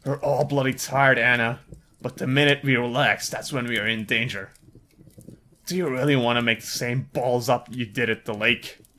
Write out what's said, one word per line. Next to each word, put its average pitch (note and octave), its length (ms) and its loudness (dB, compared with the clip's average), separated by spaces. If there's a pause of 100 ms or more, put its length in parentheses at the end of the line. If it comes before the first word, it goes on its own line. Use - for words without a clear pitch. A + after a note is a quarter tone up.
We're C#3 160 -4
all C#3+ 260 0
bloody C#3 280 0
tired, C3+ 460 2
Anna. A#2+ 400 2 (420)
But B2+ 160 -8
the - 100 -6
minute C#3+ 360 2
we C3+ 120 2
relax, A#2+ 540 0
that's A2 240 -10
when A#2+ 140 -4
we A#2 120 -2
are G#2 80 -2
in A2 180 -2
danger. A2 460 -4 (1120)
Do F3+ 100 -8
you F3+ 140 0
really C3+ 260 2
want A#2+ 220 4
to A#2+ 40 2
make A#2 200 2
the - 60 -14
same B2 460 -4
balls B2 360 0
up B2 220 2
you B2 140 -6
did A2+ 240 -2
at A2 160 -2
the A#2 80 -6
lake? A2 460 -2 (200)